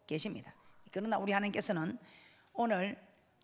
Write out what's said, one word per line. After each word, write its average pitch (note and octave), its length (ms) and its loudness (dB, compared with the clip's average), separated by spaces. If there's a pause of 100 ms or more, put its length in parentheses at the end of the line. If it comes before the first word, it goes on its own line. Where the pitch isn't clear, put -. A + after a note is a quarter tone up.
계십니다. D#3+ 460 -4 (380)
그러나 G#3 260 0
우리 G3 140 0
하나님께서는 G3 640 2 (560)
오늘 G#3+ 480 0 (420)